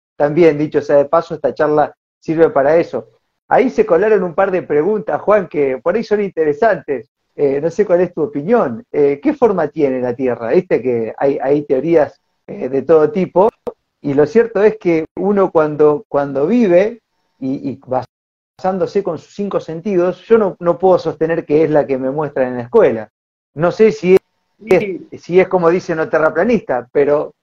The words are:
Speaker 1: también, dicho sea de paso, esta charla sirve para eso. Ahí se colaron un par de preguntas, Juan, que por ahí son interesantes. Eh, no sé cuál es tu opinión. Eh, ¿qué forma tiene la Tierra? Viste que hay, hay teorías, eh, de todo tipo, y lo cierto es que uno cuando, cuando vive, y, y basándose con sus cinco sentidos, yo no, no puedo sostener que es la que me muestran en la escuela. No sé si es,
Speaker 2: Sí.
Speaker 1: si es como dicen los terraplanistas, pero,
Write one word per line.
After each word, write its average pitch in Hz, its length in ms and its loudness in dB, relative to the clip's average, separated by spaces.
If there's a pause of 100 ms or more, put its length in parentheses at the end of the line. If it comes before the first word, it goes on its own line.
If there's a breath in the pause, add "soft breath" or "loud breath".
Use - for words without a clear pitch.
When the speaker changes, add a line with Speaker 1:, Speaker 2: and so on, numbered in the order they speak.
(160)
Speaker 1:
también, 151 420 2
dicho 147 240 -2
sea 143 160 2
de 143 80 4
paso, 165 300 -2
esta 139 180 -4
charla 151 400 0 (260)
sirve 160 300 2
para 143 280 2
eso. 147 320 -4 (400)
Ahí 233 200 4
se - 160 0
colaron 196 380 2
un 175 100 -6
par 196 180 0
de 180 120 -2
preguntas, 156 580 -2
Juan, 196 260 0
que 139 300 -2
por 170 180 -2
ahí 233 80 -4
son 208 180 -2
interesantes. 160 880 -2 (260)
Eh, 139 260 0
no 165 80 -2
sé 190 160 -2
cuál 180 160 2
es 180 120 -2
tu 170 100 -4
opinión. 147 680 -2
Eh, 143 300 0
¿qué 277 120 -2
forma 190 340 0
tiene 135 340 -2
la 123 140 -4
Tierra? 120 340 -4
Viste 170 320 0
que 117 360 -2
hay, 143 240 0
hay 143 220 0
teorías, 143 560 0 (280)
eh, 202 200 -10
de 135 140 -4
todo 151 300 2
tipo, 180 380 0 (520)
y 143 140 -4
lo 147 100 4
cierto 220 380 0
es 214 140 2
que 165 280 0 (120)
uno 190 340 0
cuando, 151 560 2
cuando 143 400 -2
vive, 220 540 2 (380)
y, 131 300 -6
y 117 100 -12 (760)
basándose 190 460 -2
con 165 160 -6
sus - 160 -20
cinco 196 240 -6
sentidos, 175 680 -4
yo 226 140 2
no, 190 200 -2
no 170 200 0
puedo 185 180 4
sostener 160 480 -4
que 151 180 2
es 151 60 0
la 147 160 2
que 135 140 -4
me 131 100 -4
muestran 143 400 -4
en 123 80 -8
la 120 60 -8
escuela. 120 440 0 (460)
No 170 180 -2
sé 220 200 2
si 185 240 2
es, 190 40 6 (400)
Speaker 2:
Sí. 190 480 -2 (120)
Speaker 1:
si 175 200 0
es 180 80 2
como 175 220 2
dicen 175 280 -2
los 160 120 -4
terraplanistas, 156 840 -2
pero, 147 520 0